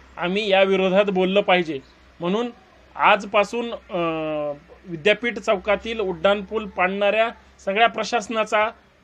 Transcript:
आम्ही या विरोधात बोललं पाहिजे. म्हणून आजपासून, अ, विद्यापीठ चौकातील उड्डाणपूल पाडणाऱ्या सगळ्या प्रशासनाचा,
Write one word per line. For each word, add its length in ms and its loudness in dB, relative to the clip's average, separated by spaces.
आम्ही 320 -2
या 140 6
विरोधात 420 4
बोललं 360 2
पाहिजे. 380 0
म्हणून 300 -2
आजपासून, 760 2
अ, 800 -6
विद्यापीठ 520 -2
चौकातील 640 -4
उड्डाणपूल 680 -2
पाडणाऱ्या 600 0
सगळ्या 220 2
प्रशासनाचा, 840 -2